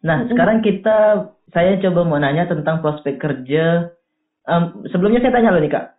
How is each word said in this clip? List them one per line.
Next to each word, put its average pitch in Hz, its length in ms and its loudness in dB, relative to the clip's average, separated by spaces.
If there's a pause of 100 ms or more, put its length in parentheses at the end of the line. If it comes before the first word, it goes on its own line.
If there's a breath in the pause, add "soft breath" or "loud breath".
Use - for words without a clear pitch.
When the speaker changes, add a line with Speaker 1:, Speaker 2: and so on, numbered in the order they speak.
Speaker 1:
Nah, 160 160 0
Speaker 2:
Mm-mm. 123 80 -6
Speaker 1:
sekarang 208 320 2
kita, 214 340 0 (540)
saya 180 320 2
coba 175 240 2
mau 156 80 0
nanya 147 320 0
tentang 160 320 -2
prospek 147 400 -4
kerja. 156 720 -2 (560)
Em, 170 160 2 (240)
sebelumnya 208 320 2
saya 247 160 0
tanya 226 160 4
loh 180 80 2
nih, 151 160 0
Kak. - 100 -4 (140)